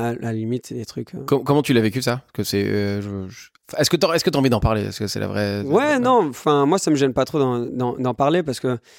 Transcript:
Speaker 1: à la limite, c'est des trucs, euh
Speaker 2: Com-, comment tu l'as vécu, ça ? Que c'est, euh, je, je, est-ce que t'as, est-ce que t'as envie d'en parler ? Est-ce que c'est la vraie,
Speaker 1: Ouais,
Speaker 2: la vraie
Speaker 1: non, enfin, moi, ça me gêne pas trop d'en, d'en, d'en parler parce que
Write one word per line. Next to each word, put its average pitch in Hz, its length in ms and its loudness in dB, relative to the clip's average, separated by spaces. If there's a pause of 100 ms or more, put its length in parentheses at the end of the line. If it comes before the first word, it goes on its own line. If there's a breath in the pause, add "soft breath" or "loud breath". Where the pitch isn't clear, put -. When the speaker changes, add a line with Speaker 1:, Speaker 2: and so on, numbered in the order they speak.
Speaker 1:
à 117 60 -4
la 117 180 -6
limite, 113 340 -4
c'est - 80 -12
des 117 100 -8
trucs, - 300 -12
euh - 120 -12
Speaker 2:
Com-, 139 160 2
comment 143 200 2
tu 143 100 2
l'as 117 80 6
vécu, 110 220 0
ça ? 123 200 -2 (100)
Que 104 120 -4
c'est, 101 200 0
euh, 101 360 -2
je, 98 280 -8
je, - 200 -20 (280)
est-ce 151 140 2
que 170 60 0
t'as, 165 160 2
est-ce 170 120 0
que 180 60 2
t'as 147 80 0
envie 135 120 4
d'en 110 100 2
parler ? 110 220 2
Est-ce 101 180 -6
que 104 80 -4
c'est 104 100 -6
la 104 80 -4
vraie, 101 360 -2
Speaker 1:
Ouais, 151 180 2
Speaker 2:
la 285 60 0
vraie 294 120 2
Speaker 1:
non, 240 300 4
enfin, 143 380 2
moi, 180 120 4
ça 170 120 0
me 147 60 4
gêne 135 160 2
pas 131 120 2
trop 151 140 -4
d'en, 127 200 2
d'en, 120 360 -4
d'en 127 200 -2
parler 151 280 2
parce 139 180 -6
que 123 180 -2 (200 soft breath)